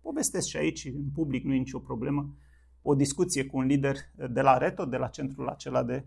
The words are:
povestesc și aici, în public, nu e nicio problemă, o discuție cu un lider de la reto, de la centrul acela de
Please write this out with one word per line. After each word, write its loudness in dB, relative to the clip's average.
povestesc -2
și -8
aici, 0
în -6
public, -2
nu 2
e 4
nicio -2
problemă, -4
o 4
discuție 2
cu -8
un 2
lider 4
de 0
la 8
reto, 0
de -2
la -2
centrul -6
acela -2
de -4